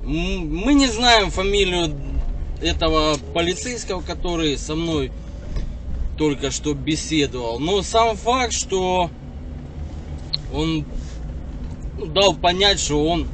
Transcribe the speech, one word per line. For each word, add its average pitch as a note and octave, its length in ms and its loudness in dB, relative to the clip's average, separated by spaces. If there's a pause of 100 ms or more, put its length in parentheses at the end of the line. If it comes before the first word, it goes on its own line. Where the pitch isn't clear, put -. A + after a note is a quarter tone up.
М, E3 540 -2
мы A#3 180 4
не C#4 120 8
знаем A3+ 440 4
фамилию F#3 640 2 (680)
этого D#3 540 4 (180)
полицейского, F#3 640 -2
который E3 560 0
со D3+ 180 -4
мной D#3 380 0 (1040)
только C#3+ 340 2
что D3+ 220 -2
беседовал. C3+ 880 0
Но F#3 220 2
сам A3+ 340 4
факт, A#3+ 360 2
что F#3 580 2 (1400)
он, D#3 340 -2 (1120)
ну, G#3 80 -6
дал F3+ 280 4
понять, F3+ 460 2
что D3 260 2
он D#3 280 0